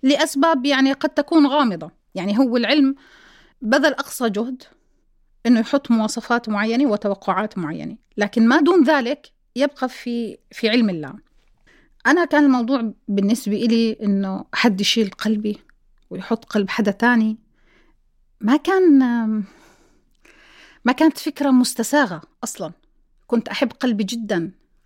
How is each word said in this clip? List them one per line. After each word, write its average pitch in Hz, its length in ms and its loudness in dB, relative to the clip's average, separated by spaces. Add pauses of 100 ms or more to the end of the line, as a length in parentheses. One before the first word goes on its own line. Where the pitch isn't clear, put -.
لأسباب 285 600 2
يعني 269 280 2
قد 294 160 -2
تكون 294 380 2
غامضة. 233 440 -2 (240)
يعني 196 220 -4
هو 247 200 2
العلم 269 380 2 (680)
بذل 269 320 2
أقصى 262 360 -6
جهد 233 340 -6 (840)
إنه 233 140 4
يحط - 320 -2
مواصفات 226 580 -2
معينة 226 400 0
وتوقعات 202 680 -4
معينة، 160 400 -8 (200)
لكن 226 300 2
ما 277 140 4
دون 339 220 6
ذلك 269 480 0 (240)
يبقى 269 340 -2
في، 233 480 -8 (140)
في - 180 -2
علم 226 200 2
الله. 156 240 -8 (920)
أنا 330 180 4
كان 294 180 2
الموضوع 247 500 0 (140)
بالنسبة 202 480 -2
إلي 226 460 0
إنه 196 520 -2
حد 202 280 0
يشيل 208 280 0
قلبي 214 480 -4 (520)
ويحط 190 360 -6
قلب 202 240 -2
حدا 208 220 -2
تاني. 220 460 0 (1040)
ما 233 160 2
كان، 349 420 4 (1900)
ما 240 120 2
كانت 311 200 4
فكرة 285 340 -2
مستساغة 247 680 0 (220)
أصلًا. 175 280 -10 (560)
كنت 233 200 -2
أحب 226 240 -4
قلبي 226 320 -2
جدًا. 196 480 -6 (340)